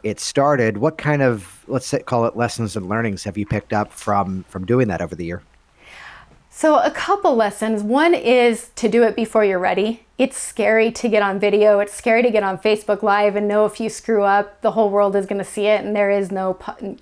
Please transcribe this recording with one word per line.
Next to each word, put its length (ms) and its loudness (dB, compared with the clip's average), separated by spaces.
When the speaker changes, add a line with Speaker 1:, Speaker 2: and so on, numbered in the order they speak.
Speaker 1:
it 160 -6
started. 580 0
What 200 -2
kind 240 0
of, 460 -2
let's 180 -4
say, 140 -4
call 260 0
it 100 -2
lessons 400 -4
and 120 -6
learnings 360 -4
have 140 -8
you 80 -4
picked 280 -6
up 180 -2
from, 580 -4
from 160 -10
doing 220 2
that 140 -4
over 140 -8
the 100 -10
year? 160 -8
Speaker 2:
So 220 4
a 140 2
couple 440 0
lessons. 460 -2
One 320 2
is 600 2
to 120 -2
do 140 4
it 140 2
before 280 0
you're 140 2
ready. 480 -2
It's 180 0
scary 540 0
to 180 -4
get 140 2
on 160 -2
video. 400 4
It's 160 -4
scary 260 2
to 80 2
get 140 2
on 160 -4
Facebook 420 0
Live 340 2
and 120 0
know 180 2
if 140 -6
you 100 -4
screw 320 -2
up, 400 0
the 100 0
whole 200 2
world 240 2
is 100 0
gonna 180 -6
see 220 -6
it 180 2
and 120 -4
there 160 2
is 200 -2
no 220 -4
pu-, 480 -12